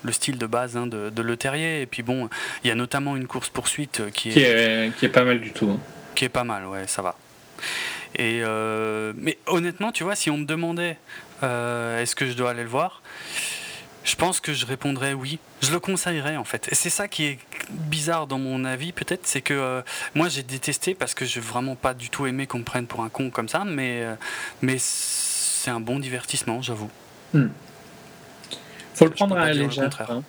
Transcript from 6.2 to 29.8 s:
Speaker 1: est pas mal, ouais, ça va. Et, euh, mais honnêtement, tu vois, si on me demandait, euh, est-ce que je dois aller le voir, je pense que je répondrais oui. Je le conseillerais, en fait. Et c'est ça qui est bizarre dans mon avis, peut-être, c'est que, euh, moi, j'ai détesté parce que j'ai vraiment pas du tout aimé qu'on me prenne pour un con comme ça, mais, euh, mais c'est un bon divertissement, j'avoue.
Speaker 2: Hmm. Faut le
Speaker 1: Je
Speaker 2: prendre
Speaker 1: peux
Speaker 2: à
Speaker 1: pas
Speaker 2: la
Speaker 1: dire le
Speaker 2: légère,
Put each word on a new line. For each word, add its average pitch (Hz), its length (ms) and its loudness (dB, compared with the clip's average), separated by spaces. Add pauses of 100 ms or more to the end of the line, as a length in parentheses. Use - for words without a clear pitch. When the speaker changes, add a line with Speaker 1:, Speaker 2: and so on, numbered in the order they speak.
Speaker 1:
est 123 40 2
pas 123 140 0
mal, 104 240 -4
ouais, 95 200 -6
ça - 140 0
va. 90 140 0 (1000)
Et, 117 280 2
euh, 110 720 0
mais - 220 -2 (100)
honnêtement, 175 460 2
tu - 100 -2
vois, 196 120 0
si - 140 0
on 151 80 2
me 147 80 -2
demandait, 170 520 0 (440)
euh, 120 600 0
est-ce 120 140 0
que 139 120 0
je 123 60 -2
dois 123 180 0
aller 120 120 -4
le 113 60 -8
voir, 151 320 -2 (1040)
je - 120 2
pense 175 240 2
que 151 140 -2
je 139 120 0
répondrais 135 480 -2
oui. 139 260 -4 (220)
Je 135 100 4
le 175 80 2
conseillerais, 165 580 0
en 123 80 -4
fait. - 260 -4
Et 156 40 2
c'est - 160 2
ça 202 180 -2
qui 156 160 0
est 135 140 0 (320)
bizarre 156 560 0
dans 135 100 -2
mon 131 260 0
avis, 131 300 -2
peut-être, - 320 -2
c'est - 160 0
que, - 140 0
euh, 127 260 0 (340)
moi, 165 140 4
j'ai 135 140 -2
détesté 131 500 -2
parce 135 220 -2
que 131 100 -2
j'ai 123 160 -2
vraiment 123 340 -2
pas 131 200 2
du 120 140 -10
tout 139 180 -2
aimé 131 200 -2
qu'on 127 120 -2
me 117 40 -4
prenne 123 240 -2
pour - 160 -4
un 110 60 -4
con 131 220 -2
comme 113 180 -2
ça, 180 160 2
mais, 127 380 0
euh, 113 100 -4 (480)
mais 131 160 2
c'est - 920 0
un 117 100 -2
bon 123 180 -2
divertissement, 127 640 -2
j'avoue. 110 280 -4 (440)
Speaker 2:
Hmm. 139 140 8 (1500)
Faut 165 100 12
le 160 60 4
Speaker 1:
Je - 40 -8
Speaker 2:
prendre 196 200 4
Speaker 1:
peux 175 60 4
Speaker 2:
à - 20 6
Speaker 1:
pas 156 60 6
Speaker 2:
la 151 40 6
Speaker 1:
dire 143 100 4
le 139 60 2
Speaker 2:
légère, 139 140 0